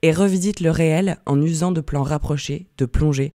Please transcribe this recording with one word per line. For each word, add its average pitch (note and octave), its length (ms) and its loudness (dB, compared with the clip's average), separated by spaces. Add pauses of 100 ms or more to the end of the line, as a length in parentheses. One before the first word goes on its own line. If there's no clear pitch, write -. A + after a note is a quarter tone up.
et E3 100 4
revisite F#3+ 480 0
le E3 100 2
réel D#3+ 560 0
en C#3 160 2
usant E3 300 0
de E3+ 80 -2
plans C#3+ 240 -4
rapprochés, D3 640 -4 (100)
de C3+ 80 0
plongées C#3+ 540 0